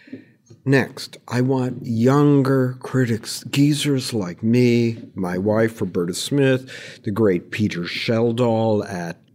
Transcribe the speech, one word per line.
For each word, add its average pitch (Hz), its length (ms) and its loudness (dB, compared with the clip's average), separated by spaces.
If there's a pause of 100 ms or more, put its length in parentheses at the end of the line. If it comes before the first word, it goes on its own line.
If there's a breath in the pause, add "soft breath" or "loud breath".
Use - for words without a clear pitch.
(680 loud breath)
Next, - 480 0 (120)
I 123 140 -2
want 127 440 -2
younger 131 960 4
critics, - 640 -2
geezers 143 680 0
like 90 300 -6
me, 117 580 2 (140)
my 90 240 -4
wife, 110 420 0
Roberta 90 320 -4
Smith, 135 560 0 (360 loud breath)
the 107 80 -4
great 98 400 2
Peter 90 300 -2
Schjeldahl 113 1080 0
at 85 240 -8 (180)